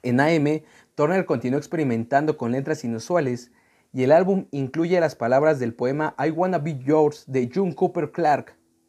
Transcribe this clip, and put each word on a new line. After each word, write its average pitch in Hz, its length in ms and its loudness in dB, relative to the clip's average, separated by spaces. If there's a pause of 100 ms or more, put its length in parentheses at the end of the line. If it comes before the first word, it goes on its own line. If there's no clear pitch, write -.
En 123 140 2
A 151 120 4
M, 151 300 2 (320)
Turner 175 320 0
continuó 127 320 -2
experimentando 143 760 0
con 117 160 -4
letras 139 320 -4
inusuales 123 680 -4 (420)
y 131 120 -2
el 139 80 4
álbum 185 380 2
incluye 160 500 -2
las 151 140 0
palabras 139 440 2
del 120 160 -4
poema 147 440 -4
I 147 120 0
Wanna 175 280 -2
Be 147 200 -6
Yours 147 480 2
de 127 260 -2
June 190 220 -2
Cooper 175 380 -2
Clarke. 147 420 -2 (340)